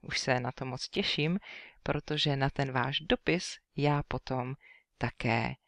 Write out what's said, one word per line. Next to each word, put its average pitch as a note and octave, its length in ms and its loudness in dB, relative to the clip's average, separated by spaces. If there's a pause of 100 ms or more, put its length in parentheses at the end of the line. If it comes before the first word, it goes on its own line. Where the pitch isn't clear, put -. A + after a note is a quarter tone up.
Už - 180 -4
se B2+ 220 2
na B2 120 -4
to - 120 -8
moc B2+ 240 -6
těším, E3+ 500 0 (440)
protože D3+ 540 0
na C3+ 140 2
ten C3+ 220 -2
váš C3 280 0
dopis E3+ 560 0 (200)
já D3 320 4
potom B2+ 460 -4 (440)
také A#2 560 0 (140)